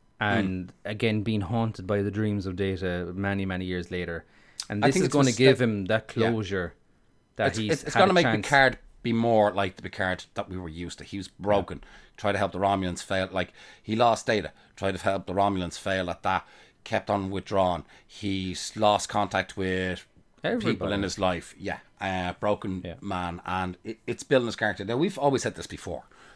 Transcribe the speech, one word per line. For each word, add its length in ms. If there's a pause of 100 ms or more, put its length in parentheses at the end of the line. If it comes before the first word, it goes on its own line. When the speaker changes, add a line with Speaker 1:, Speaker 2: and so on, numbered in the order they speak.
(220)
Speaker 1:
Mm. 180
Speaker 2:
And 340 (120)
again, 380
being 180
haunted 460
by 140
the 100
dreams 340
of 100
Data 600
many, 300
many 200
years 260
later. 340 (440)
And 140
Speaker 1:
I 40
Speaker 2:
this 60
Speaker 1:
think 80
Speaker 2:
is 60
Speaker 1:
it's 60
Speaker 2:
gonna 120
Speaker 1:
just 120
Speaker 2:
give 200
Speaker 1:
that 60
Speaker 2:
him 220
that 300
Speaker 1:
Yeah. 140
Speaker 2:
closure 440 (600)
that 140
Speaker 1:
It's, 80
Speaker 2:
he's 160
Speaker 1:
it's, 100
it's 120
Speaker 2:
had 60
Speaker 1:
gonna 100
Speaker 2:
a 20
Speaker 1:
make 120
Speaker 2:
chance. 220
Speaker 1:
Picard 300 (240)
be 100
more 400
like 240
the 60
Picard 420 (120)
that 120
we 100
were 120
used 300
to. 40
He 140
was 100
broken. 540
Speaker 2:
Yeah. 60 (280)
Speaker 1:
Tried 180
to 40
help 160
the 60
Romulans, 440
fail. 260
Like, 220 (300)
he 160
lost 300
Data. 260 (240)
Tried 180
to 80
help 220
the 80
Romulans, 440
fail 320
at 140
that. 220 (400)
Kept 240
on 200
withdrawn. 540 (240)
He's 680
lost 320
contact 480
with 480 (360)
people 100
Speaker 2:
Everybody. 420
Speaker 1:
in 100
his 160
life. 380
Yeah. 220 (200)
Uh, 400
broken 460
Speaker 2:
Yeah. 160
Speaker 1:
man. 440
And 380
it, 140 (100)
it's 160
building 220
his 100
character. 300
Now, 100
we've 220
always 240
said 140
this 120
before. 360 (320)